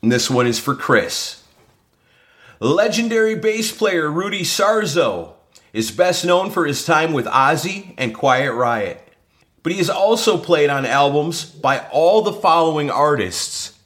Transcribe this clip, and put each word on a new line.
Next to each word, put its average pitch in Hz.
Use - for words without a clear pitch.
And 113
this 123
one 123
is 117
for 139
Chris. -
Legendary 220
bass 220
player 175
Rudy 190
Sarzo 160
is 110
best 175
known 180
for 170
his 139
time 160
with 131
Ozzy 156
and 117
Quiet 131
Riot. 113
But 165
he 196
has 170
also 208
played 147
on 139
albums 143
by -
all 180
the -
following 160
artists 131